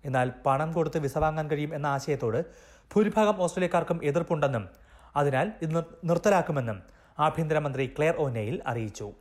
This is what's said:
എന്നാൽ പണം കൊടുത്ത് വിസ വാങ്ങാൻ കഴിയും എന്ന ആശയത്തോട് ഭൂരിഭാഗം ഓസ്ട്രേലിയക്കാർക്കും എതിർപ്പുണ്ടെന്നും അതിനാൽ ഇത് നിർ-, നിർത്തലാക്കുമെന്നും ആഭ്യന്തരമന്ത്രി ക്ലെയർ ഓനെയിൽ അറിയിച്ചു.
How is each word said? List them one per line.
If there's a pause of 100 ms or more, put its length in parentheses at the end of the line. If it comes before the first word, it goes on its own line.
എന്നാൽ (140)
പണം
കൊടുത്ത്
വിസ
വാങ്ങാൻ
കഴിയും
എന്ന
ആശയത്തോട് (500)
ഭൂരിഭാഗം
ഓസ്ട്രേലിയക്കാർക്കും
എതിർപ്പുണ്ടെന്നും (460)
അതിനാൽ (100)
ഇത്
നിർ-, (100)
നിർത്തലാക്കുമെന്നും (360)
ആഭ്യന്തരമന്ത്രി (100)
ക്ലെയർ
ഓനെയിൽ
അറിയിച്ചു.